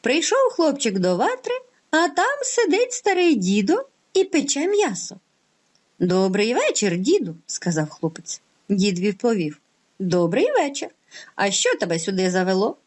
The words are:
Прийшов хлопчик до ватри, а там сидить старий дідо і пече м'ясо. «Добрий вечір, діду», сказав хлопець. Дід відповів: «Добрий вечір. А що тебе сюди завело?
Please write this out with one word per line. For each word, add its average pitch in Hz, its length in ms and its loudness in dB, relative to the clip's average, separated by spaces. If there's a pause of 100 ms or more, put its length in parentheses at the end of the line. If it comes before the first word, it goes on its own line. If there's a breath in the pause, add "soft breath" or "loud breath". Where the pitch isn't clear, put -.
Прийшов 370 520 2
хлопчик 277 460 0
до 180 180 0
ватри, 466 380 -2 (360 soft breath)
а 339 180 2
там 508 340 0
сидить 466 500 0
старий 359 420 2
дідо 208 520 0 (280)
і 381 100 4
пече 294 420 -2
м'ясо. 392 500 -2 (800)
«Добрий 190 560 2
вечір, 220 420 0
діду», 196 400 0 (100)
сказав 156 440 -4
хлопець. - 500 -8 (280)
Дід 196 300 0
відповів: 196 600 -2 (380)
«Добрий 185 540 2
вечір. 311 360 -2 (480 loud breath)
А 202 140 0
що 480 260 0
тебе 170 220 -2
сюди 185 320 0
завело? 190 460 0 (100)